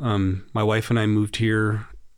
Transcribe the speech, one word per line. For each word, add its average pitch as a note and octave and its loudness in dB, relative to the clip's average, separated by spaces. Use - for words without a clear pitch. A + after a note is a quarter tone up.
Um, G2 0
my A2 0
wife G#2+ 0
and A#2 2
I G#2+ 2
moved G#2+ 0
here G#2+ 0